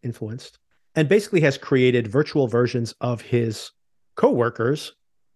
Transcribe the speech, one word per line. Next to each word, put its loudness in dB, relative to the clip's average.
influenced, -12
and 2
basically 2
has 2
created 2
virtual 0
versions -2
of -4
his -4
coworkers 0